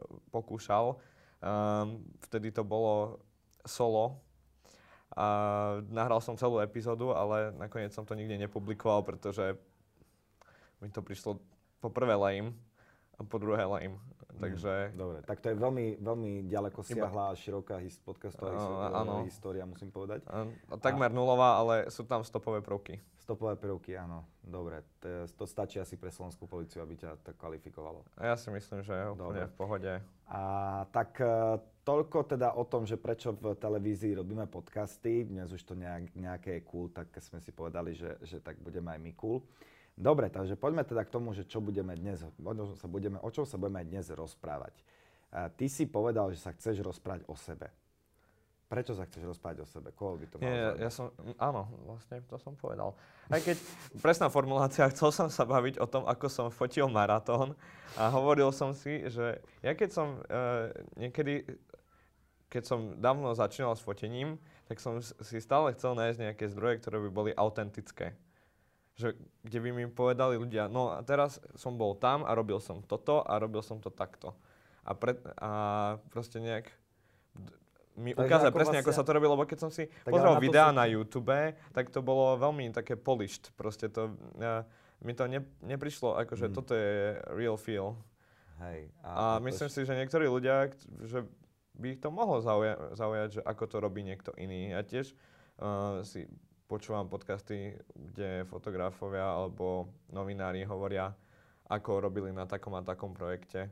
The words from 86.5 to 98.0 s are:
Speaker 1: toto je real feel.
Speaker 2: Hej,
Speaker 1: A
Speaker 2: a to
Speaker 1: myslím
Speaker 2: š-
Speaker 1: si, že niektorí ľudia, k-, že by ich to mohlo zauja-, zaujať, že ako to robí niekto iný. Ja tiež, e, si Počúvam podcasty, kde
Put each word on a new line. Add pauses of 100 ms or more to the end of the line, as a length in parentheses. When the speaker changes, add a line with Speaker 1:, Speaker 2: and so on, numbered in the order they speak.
Speaker 1:
toto
je (380)
real
feel. (580)
Speaker 2:
Hej,
Speaker 1:
A
Speaker 2:
a (120)
to
Speaker 1:
myslím
Speaker 2:
š-
Speaker 1:
si,
že
niektorí
ľudia,
k-, (220)
že (540)
by
ich
to
mohlo
zauja-,
zaujať,
že
ako
to
robí
niekto
iný.
Ja
tiež,
e, (880)
si (340)
Počúvam
podcasty, (160)
kde